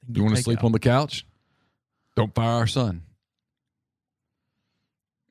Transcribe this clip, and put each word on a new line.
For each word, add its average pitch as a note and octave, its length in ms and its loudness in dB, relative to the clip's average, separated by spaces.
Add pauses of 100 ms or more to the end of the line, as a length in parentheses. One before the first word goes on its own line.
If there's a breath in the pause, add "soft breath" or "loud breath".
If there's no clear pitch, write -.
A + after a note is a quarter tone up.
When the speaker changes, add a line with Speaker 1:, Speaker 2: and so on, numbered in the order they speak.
Speaker 1:
Get A#2 100 -8
Speaker 2:
You G#2 60 0
wanna A2 140 2
Speaker 1:
takeout. B2 80 0
Speaker 2:
sleep A#2 200 0
on A2+ 80 4
the A2 60 2
couch? B2+ 480 0 (880)
Don't A2 180 -2
fire A#2 180 0
our A#2 140 0
son." G2+ 360 -2 (2250)